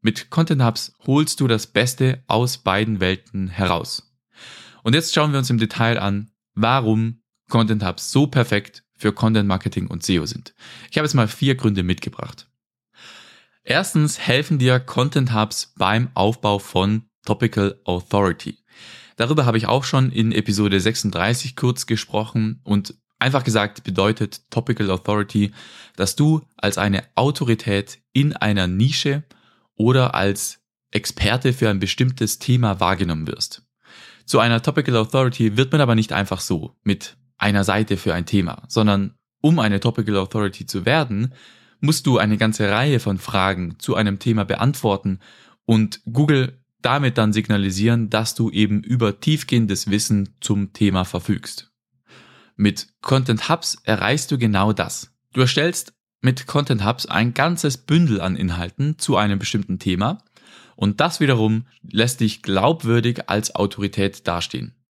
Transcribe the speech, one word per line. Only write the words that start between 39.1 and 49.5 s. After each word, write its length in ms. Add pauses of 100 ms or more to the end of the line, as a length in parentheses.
um 200
eine 180
Topical 380
Authority 500
zu 200
werden, 480 (440)
musst 300
du 100
eine 180
ganze 320
Reihe 300
von 200
Fragen 600
zu 160
einem 240
Thema 260
beantworten 760 (440)
und 400
Google 540 (220)
damit 360
dann 160
signalisieren, 760
dass 240
du 160
eben 320
über 380
tiefgehendes 680